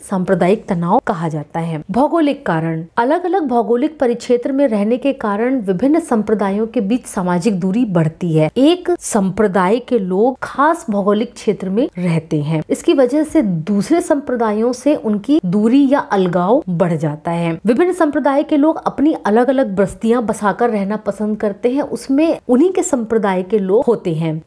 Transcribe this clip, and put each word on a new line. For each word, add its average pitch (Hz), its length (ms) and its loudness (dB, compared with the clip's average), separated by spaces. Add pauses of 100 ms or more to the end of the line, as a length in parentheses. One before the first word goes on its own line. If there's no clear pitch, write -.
(100)
सांप्रदायिक 185 560 0
तनाव 180 400 0
कहा 170 220 -2
जाता 151 320 -6
है। 165 300 -6
भौगोलिक 285 560 0
कारण, 165 380 -2 (120)
अलग-अलग 339 460 0
भौगोलिक 240 560 0
परिक्षेत्र 240 540 0
में 277 160 2
रहने 214 280 0
के 277 160 -2
कारण 240 480 -2
विभिन्न 226 400 2
संप्रदायों 214 640 0
के 226 140 -2
बीच 226 260 -2
सामाजिक 185 540 -2
दूरी 196 240 0
बढ़ती 170 520 0
है। 156 200 2
एक 349 440 2
संप्रदाय 190 800 0
के 247 200 -2
लोग 196 440 0
खास 311 480 -2
भौगोलिक 202 440 0
क्षेत्र 196 340 -4
में 226 200 0 (100)
रहते 165 440 -2
हैं, 156 280 -2
इसकी - 240 0
वजह 277 280 2
से 302 200 2
दूसरे 196 580 0
संप्रदायों 247 720 -2
से 277 220 0
उनकी 220 520 0
दूरी 226 460 4
या 285 60 4
अलगाव 185 720 0
बढ़ 170 240 0
जाता 151 380 -4
है। 170 360 -2
विभिन्न 311 260 2
संप्रदाय 302 500 0
के 311 140 0
लोग 311 200 4 (100)
अपनी 285 300 2 (100)
अलग-अलग 240 500 2
बस्तियां 220 500 0
बसाकर 208 440 0
रहना 202 260 -2
पसंद 214 400 -4
करते 214 340 -2
हैं, 277 120 0
उसमें 269 560 0 (100)
उन्हीं 285 240 4
के 370 100 0
संप्रदाय 214 600 0
के 185 160 -2
लोग 190 100 0 (180)
होते 185 280 0
हैं। 160 320 -2